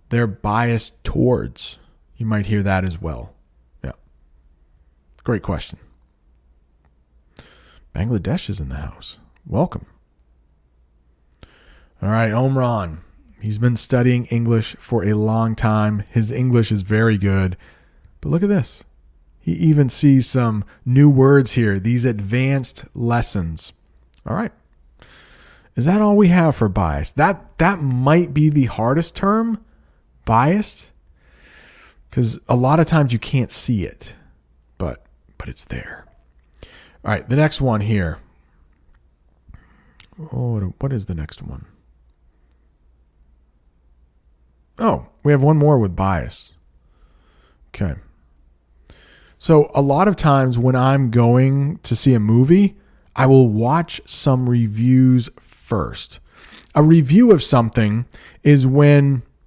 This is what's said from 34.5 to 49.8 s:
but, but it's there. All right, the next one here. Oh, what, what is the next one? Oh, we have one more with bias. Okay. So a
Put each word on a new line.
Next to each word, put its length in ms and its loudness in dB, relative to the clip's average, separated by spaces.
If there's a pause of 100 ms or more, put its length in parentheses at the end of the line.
but, 300 -10 (320)
but 100 -16
it's 160 -16
there. 400 -16 (580)
All 480 -14
right, 160 -6
the 100 -2
next 260 0
one 180 0
here. 380 -2 (2000)
Oh, 220 -6
what, 300 -6
what 100 -4
is 140 -6
the 80 -10
next 260 -12
one? 240 -16 (3250)
Oh, 280 -2 (160)
we 100 2
have 100 2
one 140 4
more 220 4
with 180 -2
bias. 560 -4 (1160)
Okay. 260 -6 (1400)
So 360 4
a 60 2